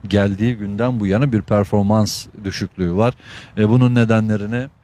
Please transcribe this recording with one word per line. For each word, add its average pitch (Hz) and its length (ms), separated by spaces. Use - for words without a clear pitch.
geldiği 101 480
günden 107 440
bu 104 60
yana 113 260
bir 107 100
performans 104 840
düşüklüğü 92 520
var. 117 180
E, 107 100
bunun 123 260
nedenlerini 110 760